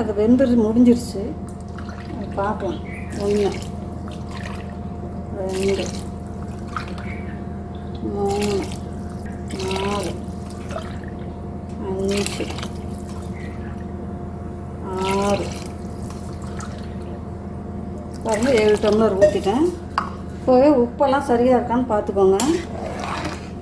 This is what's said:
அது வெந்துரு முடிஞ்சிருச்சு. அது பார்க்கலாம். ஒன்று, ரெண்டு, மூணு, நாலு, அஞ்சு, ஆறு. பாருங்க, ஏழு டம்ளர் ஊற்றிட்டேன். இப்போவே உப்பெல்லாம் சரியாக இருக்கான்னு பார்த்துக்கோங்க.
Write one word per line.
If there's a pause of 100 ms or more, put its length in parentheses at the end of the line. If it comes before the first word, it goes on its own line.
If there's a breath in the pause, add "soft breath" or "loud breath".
அது
வெந்துரு (100)
முடிஞ்சிருச்சு. (920)
அது (140)
பார்க்கலாம். (440)
ஒன்று, (1900)
ரெண்டு, (2250)
மூணு, (1120)
நாலு, (1800)
அஞ்சு, (2750)
ஆறு. (2750)
பாருங்க, (140)
ஏழு
டம்ளர்
ஊற்றிட்டேன். (720)
இப்போவே (140)
உப்பெல்லாம்
சரியாக
இருக்கான்னு
பார்த்துக்கோங்க. (1200)